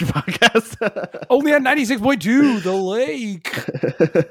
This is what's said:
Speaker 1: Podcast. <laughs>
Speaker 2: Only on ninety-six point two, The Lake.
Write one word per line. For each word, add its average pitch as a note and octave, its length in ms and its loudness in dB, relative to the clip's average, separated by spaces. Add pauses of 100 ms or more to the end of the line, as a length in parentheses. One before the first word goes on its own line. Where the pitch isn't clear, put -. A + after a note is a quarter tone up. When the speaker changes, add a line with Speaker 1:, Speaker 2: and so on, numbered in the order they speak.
Speaker 1:
Podcast. - 1300 -2
<laughs> - 40 -2
Speaker 2:
Only C#4+ 240 4
on C#4+ 80 4
ninety-six C4 380 0
point B3 200 2
two, A#3+ 400 4
The F3+ 160 -2
Lake. G#3+ 720 -4 (840)